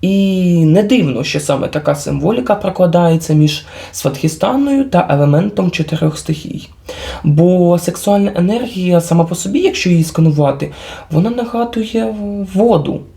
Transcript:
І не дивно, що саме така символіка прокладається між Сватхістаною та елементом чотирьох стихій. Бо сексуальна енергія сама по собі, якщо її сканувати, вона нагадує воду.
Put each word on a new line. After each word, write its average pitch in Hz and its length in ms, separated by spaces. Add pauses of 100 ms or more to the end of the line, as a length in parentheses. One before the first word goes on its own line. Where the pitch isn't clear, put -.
І 185 640
не 170 180
дивно, 180 400
що - 160
саме 147 280
така 147 280
символіка 170 600
прокладається 170 800
між 151 320 (260)
Сватхістаною 262 960
та - 200
елементом 151 640
чотирьох 156 460
стихій. - 520 (540)
Бо 175 560
сексуальна 196 560
енергія 185 680
сама 165 220
по 170 120
собі, 202 240
якщо 359 300
її 165 140
сканувати, 147 680 (400)
вона 170 180
нагадує 226 840 (380)
воду. 190 480 (160)